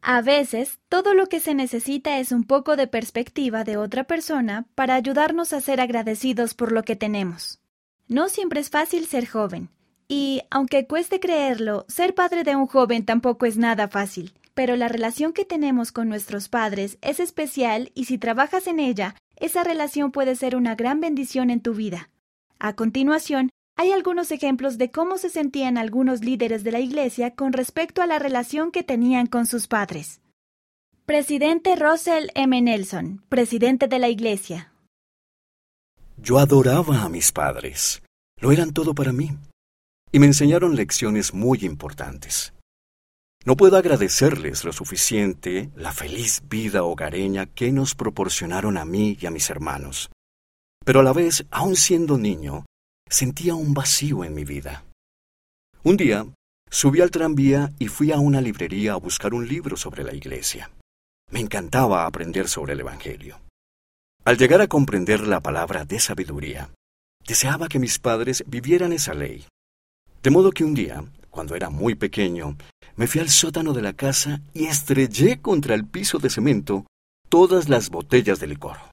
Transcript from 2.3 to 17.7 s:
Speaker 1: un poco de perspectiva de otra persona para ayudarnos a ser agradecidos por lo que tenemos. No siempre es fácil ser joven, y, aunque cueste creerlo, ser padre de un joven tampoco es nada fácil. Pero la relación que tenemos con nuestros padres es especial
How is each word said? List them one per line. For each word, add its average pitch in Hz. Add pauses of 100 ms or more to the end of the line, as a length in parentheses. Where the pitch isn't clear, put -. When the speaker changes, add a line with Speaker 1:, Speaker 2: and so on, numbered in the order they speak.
Speaker 1:
un 240
poco 277
de 269
perspectiva 233
de 220
otra 214
persona 262
para 262
ayudarnos 302
a 294
ser 269
agradecidos 233
por 226
lo 220
que 220
tenemos. 202 (480)
No 285
siempre 359
es 294
fácil 320
ser 247
joven, 185 (380)
y, 277
aunque 269
cueste 339
creerlo, 269
ser 370
padre 359
de 277
un 269
joven 240
tampoco 233
es 220
nada 226
fácil. 196 (180)
Pero 247
la 240
relación 240
que 403
tenemos 277
con 226
nuestros 208
padres 202
es 277
especial 254